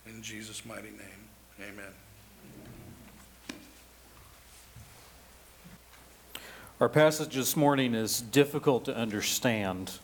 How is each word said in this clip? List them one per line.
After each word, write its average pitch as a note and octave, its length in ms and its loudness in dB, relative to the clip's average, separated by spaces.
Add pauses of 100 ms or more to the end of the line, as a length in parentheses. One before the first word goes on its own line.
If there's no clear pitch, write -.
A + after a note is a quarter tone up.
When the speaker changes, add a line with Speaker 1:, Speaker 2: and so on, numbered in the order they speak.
Speaker 1:
In A2+ 180 -16
Jesus' G#2+ 440 -12
mighty G#2+ 240 -12
name, G2+ 400 -20 (280)
amen. G2+ 360 -14 (4000)
Speaker 2:
Our B2 120 4
passage D3+ 460 4
this B2+ 200 0
morning C#3 380 4
is A2 260 0
difficult C3+ 640 4
to C3+ 100 -4
understand G#2 960 0 (120)